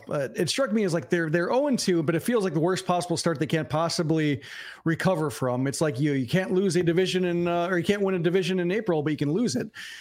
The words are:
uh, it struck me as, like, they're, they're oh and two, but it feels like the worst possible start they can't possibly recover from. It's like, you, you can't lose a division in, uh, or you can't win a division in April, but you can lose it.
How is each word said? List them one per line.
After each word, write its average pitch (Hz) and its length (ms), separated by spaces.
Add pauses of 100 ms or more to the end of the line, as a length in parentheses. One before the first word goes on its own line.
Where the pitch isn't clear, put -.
uh, 143 280
it 175 120
struck 262 240
me 220 120
as, 175 100
like, 165 160
they're, 170 200
they're 170 220
oh 262 140
and 269 140
two, 170 240
but 160 100
it 165 60
feels 233 240
like 185 100
the 160 60
worst 180 260
possible 175 320
start 160 220
they 156 80
can't 160 220
possibly 156 720 (420)
recover 160 480
from. 127 340
It's 139 160
like, 151 180
you, 147 120
you 135 160
can't 185 240
lose 185 240
a 175 80
division 175 420
in, 175 220
uh, 170 200
or 185 120
you 165 40
can't 202 200
win 190 100
a 185 60
division 180 400
in 175 120
April, 160 300
but 151 100
you 147 60
can 147 140
lose 190 240
it. 113 160 (300)